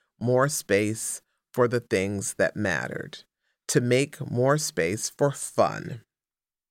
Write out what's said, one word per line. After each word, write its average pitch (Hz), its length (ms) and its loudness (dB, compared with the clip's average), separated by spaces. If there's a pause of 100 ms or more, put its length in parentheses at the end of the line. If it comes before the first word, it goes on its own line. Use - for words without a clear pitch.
(200)
more 127 300 2
space 107 720 0 (320)
for 123 160 4
the 120 100 -2
things 98 540 -2
that - 240 0
mattered, 87 680 -4 (460)
to - 100 2
make 127 500 0
more 127 280 2
space 92 520 -2
for 143 220 0
fun. 98 720 -2 (680)